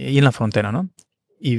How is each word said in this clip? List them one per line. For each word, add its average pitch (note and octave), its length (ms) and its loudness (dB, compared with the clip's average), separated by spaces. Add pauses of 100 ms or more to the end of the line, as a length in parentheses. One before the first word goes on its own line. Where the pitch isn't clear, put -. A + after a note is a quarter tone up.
ahí C3+ 100 0
en C#3 80 6
la C3 80 4
frontera, G#2+ 400 -2
¿no? F3+ 160 -4 (500)
Y B2 200 -2